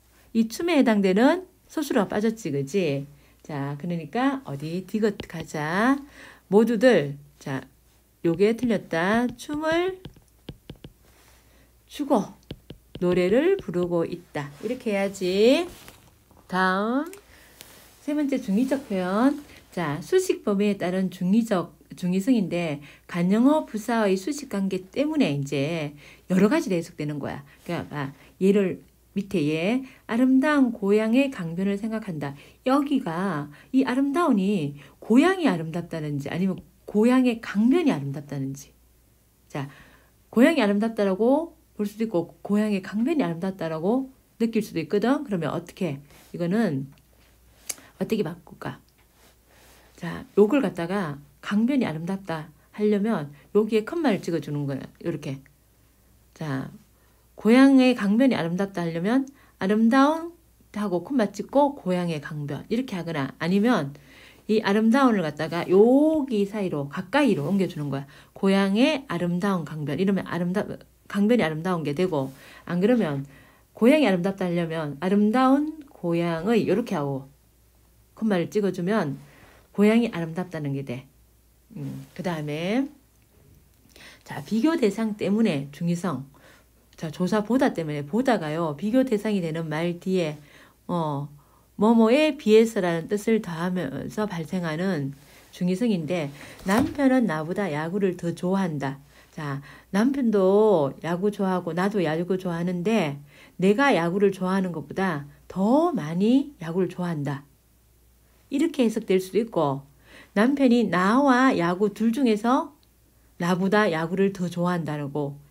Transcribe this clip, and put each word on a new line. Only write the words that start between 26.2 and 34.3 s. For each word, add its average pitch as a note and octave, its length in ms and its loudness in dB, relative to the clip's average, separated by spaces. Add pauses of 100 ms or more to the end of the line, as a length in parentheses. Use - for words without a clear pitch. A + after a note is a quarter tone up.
여러 F#3 180 6
가지로 B3 280 0
해석되는 D3+ 420 -6
거야. C3 260 -10 (200)
그러니까 E3 300 -8
봐. C#3+ 180 -8 (280)
얘를 F#3+ 420 2 (320)
밑에 G3 340 -2
얘, F3+ 340 -2 (240)
"아름다운 C4 640 2
고향의 A3 600 2
강변을 F#3+ 440 -4
생각한다." G3 580 -8 (300)
여기가 G3 840 0 (220)
이 C4+ 120 4
아름다운이 A3+ 920 0 (240)